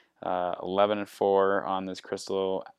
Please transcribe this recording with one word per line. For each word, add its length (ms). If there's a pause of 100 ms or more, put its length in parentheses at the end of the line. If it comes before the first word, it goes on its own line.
(240)
uh, 400
eleven 340
and 100
four 580
on 200
this 160
Crystal, 640 (120)